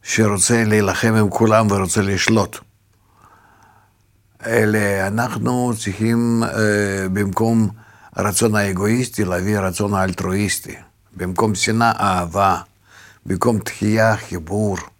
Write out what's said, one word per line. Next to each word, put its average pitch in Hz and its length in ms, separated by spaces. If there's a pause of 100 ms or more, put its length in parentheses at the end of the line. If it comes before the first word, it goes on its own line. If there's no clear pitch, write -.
שרוצה 110 600
להילחם 107 500
עם 107 160
כולם 110 400
ורוצה 98 320
לשלוט. 98 560 (1900)
אלא 110 320 (280)
אנחנו 120 720
צריכים, 113 680
אה, 104 680
במקום 104 560 (480)
הרצון 104 380
האגואיסטי, 104 680
להביא 92 340
רצון 98 360
האלטרואיסטי. 92 800 (420)
במקום 92 380
שנאה, 113 460
אהבה. 92 600 (680)
במקום 110 320
תחייה, 110 580
חיבור. 95 600 (240)